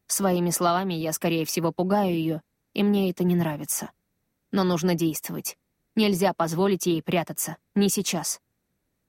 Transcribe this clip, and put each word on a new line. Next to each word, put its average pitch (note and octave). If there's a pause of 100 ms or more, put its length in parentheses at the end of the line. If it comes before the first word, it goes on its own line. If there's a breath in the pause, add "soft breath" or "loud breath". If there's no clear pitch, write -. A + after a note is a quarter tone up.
Своими F3+
словами F3+
я, D#3+
скорее E3
всего, E3+
пугаю F#3
ее, D#3+ (320)
и -
мне G3+
это F3+
не F3+
нравится. D#3+ (600)
Но F#3+
нужно F3+
действовать. D#3+ (380)
Нельзя G3+
позволить E3+
ей E3
прятаться. E3 (180)
Не G3+
сейчас. F#3 (680)